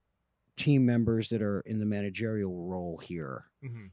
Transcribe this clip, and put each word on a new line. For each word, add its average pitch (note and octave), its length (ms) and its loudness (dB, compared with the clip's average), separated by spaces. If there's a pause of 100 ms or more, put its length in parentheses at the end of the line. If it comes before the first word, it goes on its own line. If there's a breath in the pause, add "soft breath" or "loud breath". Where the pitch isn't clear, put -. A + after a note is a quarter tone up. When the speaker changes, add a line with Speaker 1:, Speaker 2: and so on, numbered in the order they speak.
(580)
Speaker 1:
team C#3 280 6
members A#2 440 4
that A2 120 0
are G2+ 200 0
in A2 180 -4
the G#2+ 60 0
managerial G2+ 840 -2
role F2+ 300 -6
here. D#2 480 -8 (180)
Speaker 2:
Mm-hmm. A#2 300 -12